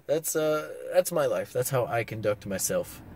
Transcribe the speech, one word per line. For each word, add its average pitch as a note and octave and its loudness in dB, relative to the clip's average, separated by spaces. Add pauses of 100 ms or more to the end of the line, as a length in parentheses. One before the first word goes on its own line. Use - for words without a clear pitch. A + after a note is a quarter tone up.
that's, D#3 0
uh, D#3 0 (240)
that's F3+ 4
my D#3 4
life. G2+ 0
That's B2+ 0
how B2+ 2
I A#2 0
conduct G#2 -2
myself F#2 -2 (140)